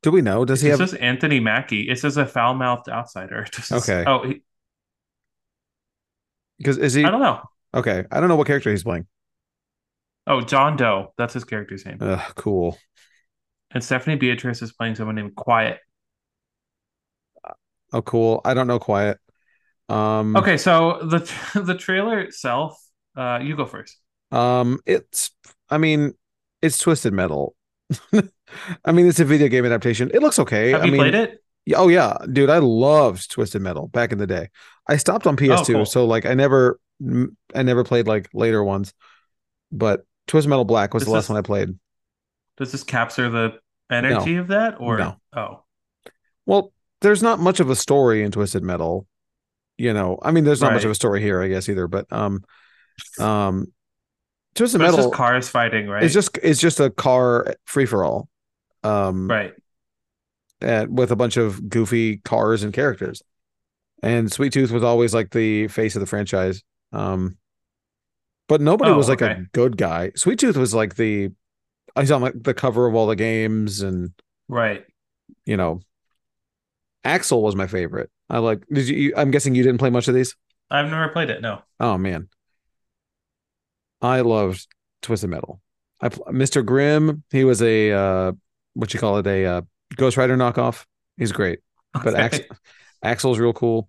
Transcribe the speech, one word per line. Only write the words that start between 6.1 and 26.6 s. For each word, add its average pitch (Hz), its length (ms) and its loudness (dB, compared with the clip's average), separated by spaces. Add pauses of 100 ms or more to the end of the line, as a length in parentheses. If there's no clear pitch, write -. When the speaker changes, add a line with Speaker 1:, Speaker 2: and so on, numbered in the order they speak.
Speaker 1:
'Cause 135 140 2
is 135 160 0
he 147 100 4
Speaker 2:
I 170 60 4
don't 226 100 0
know. 220 220 0 (320)
Speaker 1:
Okay. 104 360 -2
I - 100 -2
don't 175 80 2
know 170 80 4
what 147 100 2
character 139 240 0
he's 95 140 -2
playing. 87 220 -6 (1200)
Speaker 2:
Oh, 139 140 0
John 139 360 2
Doe. 107 420 0
That's 120 160 -4
his 120 100 -8
character's 101 400 -10
name. - 160 -16
Speaker 1:
Ugh, 98 340 -4
cool. 90 440 -2 (920)
Speaker 2:
And 120 140 -6
Stephanie 139 320 -2
Beatrice 123 460 -4
is 113 100 -12
playing 113 220 -6
someone 110 220 -8
named 104 200 -10
Quiet. 113 440 -2 (2000)
Speaker 1:
Oh, 117 100 -4
cool. 113 420 0
I 127 100 0
don't 127 120 0
know 123 120 0
Quiet. 104 400 -2 (680)
Um, 107 480 0
Speaker 2:
Okay, 151 200 2
so 165 460 2
the, 165 280 -2 (240)
<laughs> 208 80 -2
the 180 140 -4
trailer 202 440 -4
itself, 139 560 -6 (400)
uh, 123 260 -4
you 147 140 -6
go 143 100 -4
first. - 300 -18 (360)
Speaker 1:
Um, 123 540 2
it's, - 440 -2 (400)
I 151 80 0
mean, 151 360 2 (480)